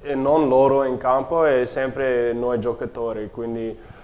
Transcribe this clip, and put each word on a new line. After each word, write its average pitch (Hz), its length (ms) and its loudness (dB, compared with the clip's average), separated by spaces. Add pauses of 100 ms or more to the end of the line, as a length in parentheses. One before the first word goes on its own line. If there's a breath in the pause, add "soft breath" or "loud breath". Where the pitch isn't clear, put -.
è 143 120 -6
non 139 340 2
loro 135 360 4
in 127 140 -2
campo, 139 480 0
è 131 200 2
sempre 127 680 -2
noi 120 260 -2
giocatori, 113 720 -6
quindi 113 460 -8 (260 loud breath)